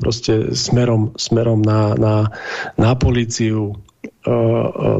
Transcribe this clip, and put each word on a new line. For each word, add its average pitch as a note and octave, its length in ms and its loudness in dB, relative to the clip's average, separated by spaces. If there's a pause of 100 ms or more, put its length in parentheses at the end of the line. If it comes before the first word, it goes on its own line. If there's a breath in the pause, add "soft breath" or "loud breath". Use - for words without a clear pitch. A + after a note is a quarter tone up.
proste A2+ 480 -2
smerom, A#2+ 640 0
smerom A2+ 480 0
na, G#2+ 320 2
na, A2 200 2 (600 loud breath)
na A#2 240 2
políciu. A2+ 800 0 (480)
Uh, A#2+ 80 0
uh, A2+ 640 0